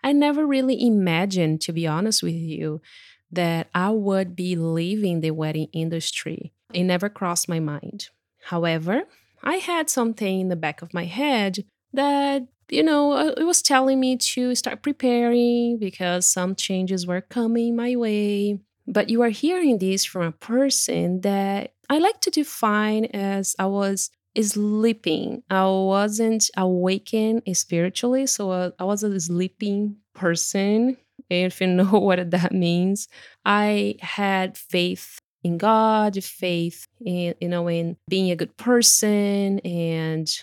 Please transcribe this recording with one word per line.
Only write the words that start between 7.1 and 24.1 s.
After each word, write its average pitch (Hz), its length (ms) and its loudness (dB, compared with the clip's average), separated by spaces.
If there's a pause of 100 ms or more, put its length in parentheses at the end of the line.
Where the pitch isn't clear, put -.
my 165 120 -2
mind. 151 500 -8 (360)
However, 170 580 0 (400)
I 330 140 -2
had 339 340 -2
something 214 480 -2
in 185 100 -2
the 180 60 0
back 156 260 -6
of 170 140 -14
my 170 100 -4
head 208 580 -2 (300)
that 277 540 0 (220)
you 302 140 2
know, 294 280 4
uh, 294 260 0
it 311 60 0
was 349 180 2
telling 262 380 4
me 254 180 2
to 247 380 -2
start - 260 -6
preparing 240 960 2
because 185 500 0
some 185 280 0
changes 185 500 -2
were 180 160 -2
coming 233 540 -2
my 240 200 -2
way. 208 640 0 (280)
But 208 220 0
you 226 140 2
are 233 60 4
hearing 285 500 2
this 190 260 0
from 185 180 -6
a 165 80 -2
person 185 920 0
that 196 520 -2 (160)
I 294 100 2
like 381 220 2
to - 80 0
define 214 760 0
as 196 520 -4
I 190 80 0
was 196 460 -2 (280)